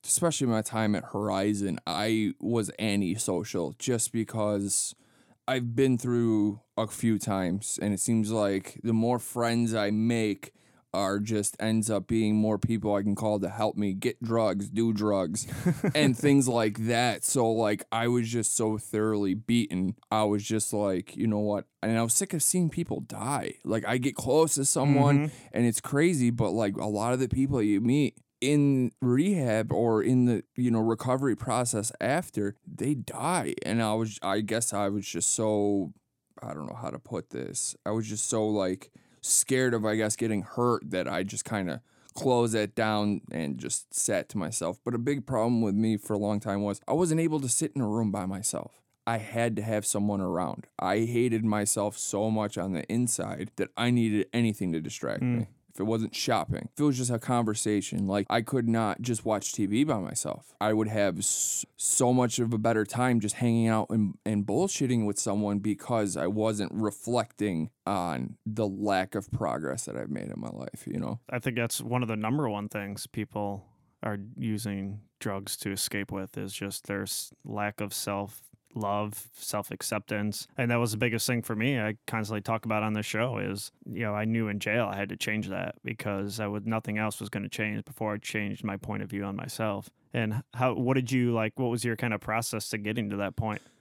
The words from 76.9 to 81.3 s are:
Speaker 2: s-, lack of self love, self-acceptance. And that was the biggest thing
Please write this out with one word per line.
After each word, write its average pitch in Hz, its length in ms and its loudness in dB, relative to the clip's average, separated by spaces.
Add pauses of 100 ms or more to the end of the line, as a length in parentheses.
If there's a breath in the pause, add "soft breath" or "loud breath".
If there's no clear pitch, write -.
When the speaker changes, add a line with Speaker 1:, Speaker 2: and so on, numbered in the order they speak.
Speaker 2:
s-, - 280 -8 (140)
lack 104 340 -6
of 101 140 -6
self 101 480 -6 (320)
love, 104 600 -2
self-acceptance. - 1120 -4 (100)
And 120 140 0
that 120 60 2
was 117 140 2
the 107 60 -4
biggest 113 300 0
thing 120 140 0